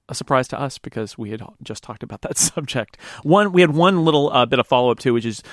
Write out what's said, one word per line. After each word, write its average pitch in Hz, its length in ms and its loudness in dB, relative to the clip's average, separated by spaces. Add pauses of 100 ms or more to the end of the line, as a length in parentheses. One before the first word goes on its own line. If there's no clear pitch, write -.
a 135 60 -12
surprise 131 340 -2
to 113 120 -10
us 135 160 -8
because - 400 -10
we 107 140 -12
had 110 100 -10 (220)
just - 220 -14
talked - 180 -16
about - 200 -14
that - 160 -8
<laughs> - 140 0
subject. 131 440 -6 (260)
One, 196 300 4
we 180 80 4
had 170 100 6
one 170 340 2
little, 147 280 2
uh, 123 120 4
bit 120 140 2
of 117 80 0
follow-up 123 320 2
too, 127 160 0
which 117 120 -2
is, 110 140 -6 (120)